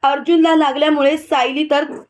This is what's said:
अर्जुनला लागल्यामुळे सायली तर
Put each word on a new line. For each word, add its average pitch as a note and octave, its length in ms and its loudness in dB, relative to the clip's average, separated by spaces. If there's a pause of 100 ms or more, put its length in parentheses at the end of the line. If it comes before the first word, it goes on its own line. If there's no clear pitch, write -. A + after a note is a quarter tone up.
अर्जुनला D#4+ 540 2
लागल्यामुळे D4 600 0
सायली C4+ 540 -2
तर D4 140 0 (260)